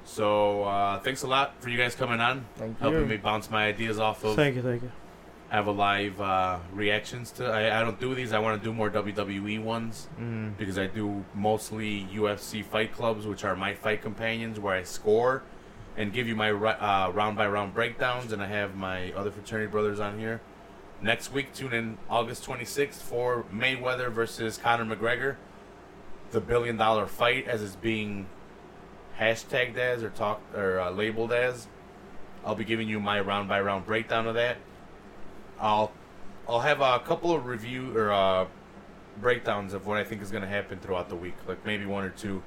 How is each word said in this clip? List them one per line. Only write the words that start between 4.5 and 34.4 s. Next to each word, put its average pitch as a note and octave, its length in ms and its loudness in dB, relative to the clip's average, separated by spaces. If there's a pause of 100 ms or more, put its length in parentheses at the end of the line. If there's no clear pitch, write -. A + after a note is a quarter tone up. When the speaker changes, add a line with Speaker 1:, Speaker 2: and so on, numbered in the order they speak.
Speaker 3:
you, B2+ 60 -2
thank A#2+ 200 0
you. B2 100 -8 (560)
Speaker 1:
have G#2 180 2
a G#2 40 4
live, G2+ 500 2
uh, F#2 380 2 (160)
reactions G#2 580 0
to. B2+ 140 -4
I, A2 340 4
I - 40 4
don't A2 140 -2
do B2+ 160 -2
these. B2+ 200 -2
I G#2+ 40 4
wanna A2 200 2
do A2+ 160 -2
more A2 160 2
W G#2 240 0
W G2 340 -2
E G#2+ 100 -2
ones A2 500 -4 (120)
Speaker 2:
Mm. A2 380 -4
Speaker 1:
because F#2+ 200 -4
I F#2+ 100 0
do G2+ 360 -2 (100)
mostly G#2+ 760 0
U G#2+ 160 2
F G2+ 120 0
C G#2+ 220 -6
fight G#2+ 300 0
clubs, A2+ 340 0
which G2+ 180 -4
are F#2+ 120 2
my G2 160 -2
fight G#2+ 300 0
companions, A2+ 580 -4
where G2 140 0
I F#2 80 0
score A#2 600 4 (540)
and G2+ 160 -2
give A#2+ 160 0
you A2+ 80 0
my G#2+ 120 4
ri-, G#2 220 4
uh, G2 420 4
round G#2 260 2
by A2 80 4
round G2+ 260 0
breakdowns, A#2+ 600 0
and G2+ 100 -4
I G2 40 -2
have G2+ 300 -2
my F#2 360 -4
other G2 180 -2
fraternity G#2 400 -4
brothers G#2 300 0
on G#2 180 -4
here. A2 240 -4 (580)
Next A2 320 -2
week, C3+ 220 -4
tune C3 180 -6
in A2+ 240 -2 (140)
August A#2 340 0
twenty-sixth C3 560 -4
for A#2+ 500 0
Mayweather B2 600 0
versus A2+ 480 -2
Conor A#2 360 2
McGregor, A#2+ 420 0 (960)
the A#2 120 2
billion A#2+ 340 2
dollar A2 300 4
fight B2 420 2
as A2+ 140 -2
it's F#2+ 140 -8
being G#2 500 -2 (920)
hashtagged A2+ 560 2
as B2 260 0
or G#2+ 80 -4
talked G#2+ 460 -2
or, F#2+ 240 2
uh, F2+ 100 0
labeled A2 420 0
as. B2 360 0 (760)
I'll G#2+ 120 0
be G#2+ 80 -2
giving A2+ 240 0
you G#2+ 100 0
my G#2 220 2
round G2 280 0
by G2+ 120 4
round G2 260 0
breakdown A2+ 400 0
of A2+ 80 0
that. A#2+ 220 2 (1040)